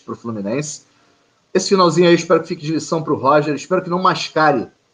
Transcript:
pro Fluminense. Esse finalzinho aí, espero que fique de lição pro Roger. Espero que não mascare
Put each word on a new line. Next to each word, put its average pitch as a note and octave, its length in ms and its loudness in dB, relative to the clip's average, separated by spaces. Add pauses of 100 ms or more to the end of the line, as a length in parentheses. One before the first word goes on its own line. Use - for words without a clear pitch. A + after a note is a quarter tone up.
pro A#2 100 -10
Fluminense. A#2 680 -8 (680)
Esse - 180 0
finalzinho F3+ 380 4
aí, E3+ 60 8
espero E3+ 280 2
que - 80 -12
fique E3+ 160 -8
de D#3+ 80 -4
lição D#3 280 -4
pro D3+ 140 -2
Roger. D3 400 2
Espero F3+ 260 -4
que E3+ 80 -10
não F3+ 100 -2
mascare D#3 680 0 (260)